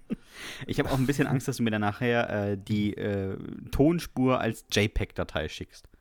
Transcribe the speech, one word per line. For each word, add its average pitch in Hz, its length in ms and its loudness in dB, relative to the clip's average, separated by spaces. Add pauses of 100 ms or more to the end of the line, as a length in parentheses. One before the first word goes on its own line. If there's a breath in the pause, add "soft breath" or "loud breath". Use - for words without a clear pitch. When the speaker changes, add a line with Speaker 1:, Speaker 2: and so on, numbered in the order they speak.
Speaker 1:
<laughs> - 580 -12
Speaker 2:
Ich - 140 -2
hab - 120 0
auch 135 60 2
ein 127 80 2
bisschen 135 220 2
Angst, 135 180 0
dass 131 120 -4
du 120 40 0
mir 113 80 2
dann 107 120 0
nachher, 117 480 0
äh, 101 280 0
die, 104 380 0
äh, 98 420 -2 (320)
Tonspur 135 680 4
als 110 320 -2
J 104 200 4
peg - 220 -2
Datei 82 340 -4
schickst. - 400 -14 (120)